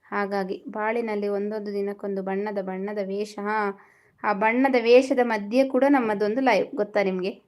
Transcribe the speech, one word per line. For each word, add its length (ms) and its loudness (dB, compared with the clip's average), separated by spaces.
ಹಾಗಾಗಿ 640 -4
ಬಾಳಿನಲ್ಲಿ 600 -2
ಒಂದೊಂದು 440 -4
ದಿನಕ್ಕೊಂದು 500 -6
ಬಣ್ಣದ, 360 -4
ಬಣ್ಣದ 480 -6
ವೇಷ. 320 -8
ಹಾ, 400 -2
ಆ 80 0
ಬಣ್ಣದ 500 2
ವೇಷದ 400 6
ಮಧ್ಯೆ 420 2
ಕೂಡ 240 2
ನಮ್ಮದೊಂದು 520 2
ಲೈವ್, 340 2
ಗೊತ್ತಾ 280 0
ನಿಮ್ಗೆ? 460 -2